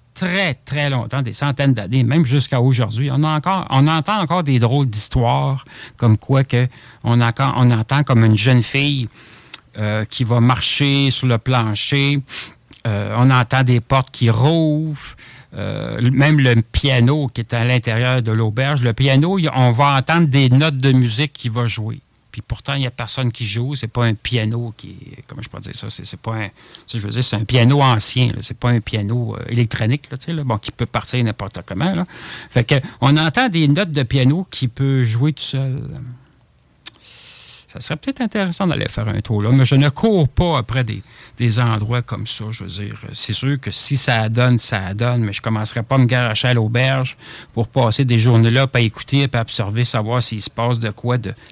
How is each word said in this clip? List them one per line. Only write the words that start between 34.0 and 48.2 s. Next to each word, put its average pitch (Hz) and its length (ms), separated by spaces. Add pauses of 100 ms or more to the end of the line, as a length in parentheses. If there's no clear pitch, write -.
piano 139 480
qui - 180
peut 135 360
jouer 117 280
tout - 100
seul. 135 460 (1800)
Ça - 80
serait 156 160
peut-être 269 260
intéressant 196 440
d'aller - 220
faire 110 200
un 104 120
tour 104 220
là, 110 80
mais 131 160
je 139 80
ne 139 160
cours 196 400
pas 170 260
après 123 260
des, 107 200 (340)
des 117 220
endroits 113 420
comme 110 260
ça, - 240
je 110 140
veux 92 60
dire. 104 280 (140)
C'est - 220
sûr 135 260
que 107 100
si - 280
ça 113 320
donne, 123 260
ça 95 380
donne, 120 280
mais 101 120
je - 80
commencerai 110 400
pas 135 140
à - 20
me 127 80
garocher 123 420
à 123 60
l'auberge 127 640 (340)
pour 113 160
passer 127 380
des 120 120
journées 113 300